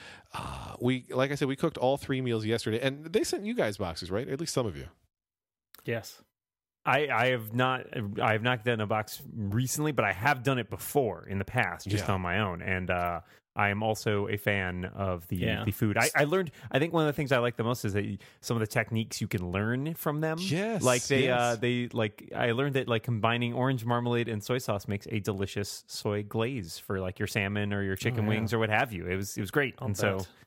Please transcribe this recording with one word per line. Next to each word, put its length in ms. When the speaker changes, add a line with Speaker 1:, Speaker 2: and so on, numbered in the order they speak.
Speaker 1:
Uh, 480
we, 300
like 220
I 20
said, 140
we 80
cooked 200
all 200
three 240
meals 260
yesterday, 340
and 260
they 180
sent 200
you 120
guys 220
boxes, 340
right? 160
At 100
least 160
some 120
of 100
you. 100
Speaker 2:
Yes. 380
Speaker 3:
I, 240
I 200
have 260
not, 320
I 120
have 100
not 220
done 160
a 60
box 360
recently, 560
but 120
I 80
have 300
done 160
it 100
before 600
in 100
the 60
past, 420
just 220
Speaker 1:
Yeah. 60
Speaker 3:
on 60
my 200
own. 200
And, 300
uh, 300
I 140
am 140
also 460
a 100
fan 480
of 420
the, 80
Speaker 2:
Yeah. 280
Speaker 3:
the 80
food. 260
I, 180
I 80
learned, 260
I 60
think 160
one 80
of 40
the 60
things 200
I 60
like 180
the 80
most 200
is 80
that 120
y-, 120
some 160
of 60
the 40
techniques 540
you 80
can 240
learn 420
from 280
them. 180
Speaker 1:
Yes, 420
Speaker 3:
Like 220
they, 200
Speaker 1:
yes. 140
Speaker 3:
uh, 180
they, 360
like, 420
I 180
learned 240
that, 120
like, 140
combining 500
orange 320
marmalade 440
and 140
soy 160
sauce 300
makes 220
a 100
delicious 680
soy 380
glaze 540
for, 200
like, 220
your 80
salmon 460
or 80
your 120
chicken 260
Speaker 1:
Oh, 20
yeah. 80
Speaker 3:
wings 140
or 40
what 120
have 220
you. 140
It 100
was, 200
it 60
was 100
great. 260
Speaker 2:
I'll 100
Speaker 3:
And 80
so 200
Speaker 2:
bet. 120